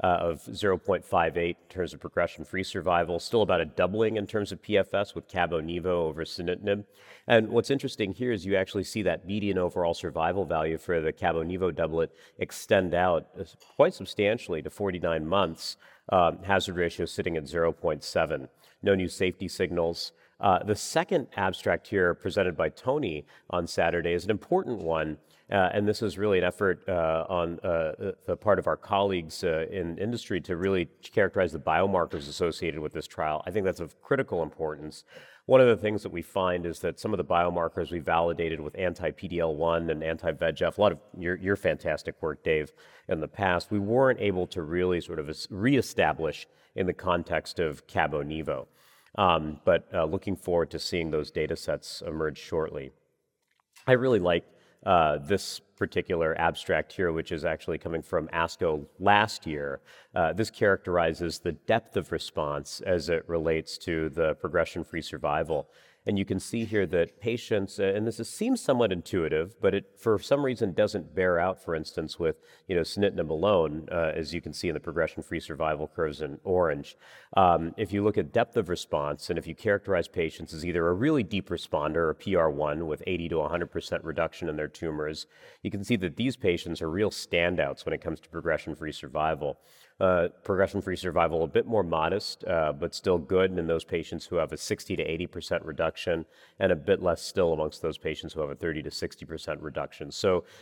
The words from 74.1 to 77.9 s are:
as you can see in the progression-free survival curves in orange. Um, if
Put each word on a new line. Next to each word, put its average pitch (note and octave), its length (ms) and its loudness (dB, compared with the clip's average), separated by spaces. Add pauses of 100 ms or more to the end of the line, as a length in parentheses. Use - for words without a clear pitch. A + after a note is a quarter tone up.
as D#2+ 200 -6
you E2+ 80 -4
can D#2 100 -12
see - 160 -6
in D#2+ 60 0
the D2+ 80 -6
progression-free E2 580 -4
survival D#2 560 -4
curves D2+ 260 -2
in D2 220 -8
orange. E2+ 540 0 (400)
Um, E2+ 400 6
if G2+ 160 -4